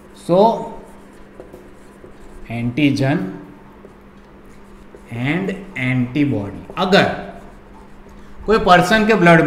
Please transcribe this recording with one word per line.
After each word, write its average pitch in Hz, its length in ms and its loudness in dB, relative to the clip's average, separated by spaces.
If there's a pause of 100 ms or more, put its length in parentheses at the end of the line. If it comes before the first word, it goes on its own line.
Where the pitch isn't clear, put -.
(280)
So, 180 140 4 (2000)
antigen 131 680 0 (1900)
and 147 380 -4 (280)
antibody, 127 840 -2 (160)
अगर 190 260 2 (1400)
कोई - 200 2
person 185 420 4
के 226 80 6
blood 170 320 6